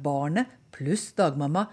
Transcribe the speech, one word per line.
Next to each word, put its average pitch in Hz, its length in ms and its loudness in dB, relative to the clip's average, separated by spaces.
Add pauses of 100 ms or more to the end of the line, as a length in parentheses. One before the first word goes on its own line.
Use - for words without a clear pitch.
barnet 147 440 0 (260)
pluss 175 440 -4
dagmamma 151 540 2